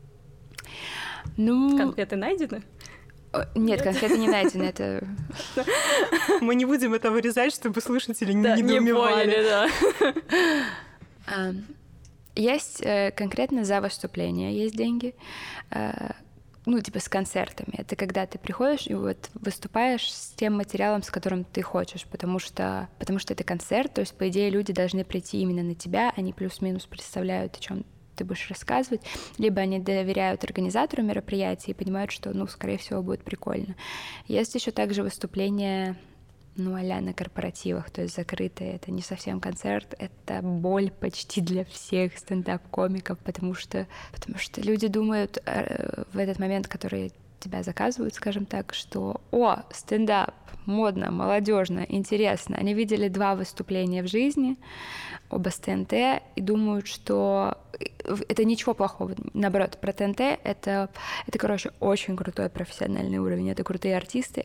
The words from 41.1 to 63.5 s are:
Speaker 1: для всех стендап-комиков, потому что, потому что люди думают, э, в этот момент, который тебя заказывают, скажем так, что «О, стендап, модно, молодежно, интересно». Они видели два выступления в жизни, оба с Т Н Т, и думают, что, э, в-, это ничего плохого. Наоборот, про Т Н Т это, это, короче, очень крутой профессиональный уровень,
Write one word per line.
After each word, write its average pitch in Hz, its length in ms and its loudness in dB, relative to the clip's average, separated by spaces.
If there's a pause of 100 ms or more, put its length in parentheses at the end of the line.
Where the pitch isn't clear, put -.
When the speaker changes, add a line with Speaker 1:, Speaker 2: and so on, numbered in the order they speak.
Speaker 1:
для 180 240 0
всех - 520 -2
стендап-комиков, 185 1040 -2
потому 180 360 -4
что, 185 340 -6 (240)
потому - 260 -8
что - 220 -6
люди 214 260 2
думают, 214 580 0
э, - 680 -4
в 190 40 -6
этот 196 220 0
момент, 196 300 -2
который 190 440 -6 (280)
тебя 185 240 -6
заказывают, 220 500 -2
скажем 202 320 -4
так, 196 260 -6
что - 480 -6 (120)
«О, 240 240 4 (140)
стендап, 214 640 2 (300)
модно, 202 460 0
молодежно, 190 800 2
интересно». 202 680 0
Они 202 160 2
видели 208 360 2
два 196 260 2
выступления 185 680 -2
в 180 40 -4
жизни, 262 500 2 (720)
оба 180 220 0
с 175 80 -6
Т - 140 -4
Н 190 120 0
Т, 247 380 2 (140)
и - 40 -2
думают, 208 460 2
что, 196 720 2 (200)
э, - 360 -6
в-, 202 160 -2
это 220 140 4
ничего 226 280 2
плохого. 190 420 -2 (200)
Наоборот, 196 440 2
про 196 140 -2
Т - 120 -2
Н 202 100 0
Т 269 280 2
это, 196 460 0 (380)
это, - 120 -4
короче, 208 320 0 (100)
очень 196 360 2
крутой 185 320 -2
профессиональный 190 720 -2
уровень, 185 320 2